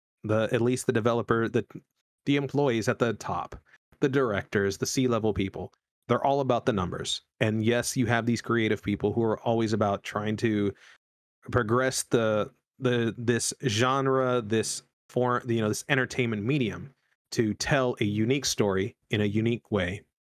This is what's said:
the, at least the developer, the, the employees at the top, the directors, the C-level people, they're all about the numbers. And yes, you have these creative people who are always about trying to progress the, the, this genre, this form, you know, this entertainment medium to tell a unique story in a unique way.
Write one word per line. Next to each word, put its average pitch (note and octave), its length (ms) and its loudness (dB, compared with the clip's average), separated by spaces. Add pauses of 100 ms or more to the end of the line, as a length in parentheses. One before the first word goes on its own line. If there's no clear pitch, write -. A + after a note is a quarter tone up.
(240)
the, G#2+ 280 0
at A#2+ 80 0
least B2 260 0
the B2+ 60 2
developer, A2+ 560 2
the, A2 160 0 (640)
the C3+ 100 2
employees C3+ 520 0
at A2+ 100 0
the A#2 160 2
top, - 420 -8 (440)
the D3 80 2
directors, G#2 720 0
the C3 80 -2
C-level A#2 480 0
people, F#2+ 380 -4 (340)
they're A#2+ 180 2
all C#3 160 2
about B2 260 0
the B2 60 4
numbers. - 500 -4 (180)
And A2 240 2
yes, A#2 320 0
you B2+ 100 2
have A2+ 200 0
these A#2 160 0
creative A2 400 0
people G2+ 300 -2
who A#2 120 0
are G#2+ 160 0
always A2+ 320 0
about G#2 320 0
trying G#2+ 340 -4
to G#2 340 0 (760)
progress B2 540 0
the, A2 460 0 (280)
the, A#2+ 400 0
this A#2 340 0 (140)
genre, B2+ 760 0
this G#2+ 420 -2 (260)
form, B2 420 0
you A#2 120 2
know, G#2+ 60 2
this - 200 -4
entertainment A#2+ 560 -2
medium A#2 500 -2 (380)
to G#2+ 220 0
tell C3 460 0
a A#2 40 2
unique A2 400 0
story F#2+ 500 0 (160)
in G#2+ 100 0
a G#2 40 2
unique A2 480 -2
way. F#2+ 300 -2 (240)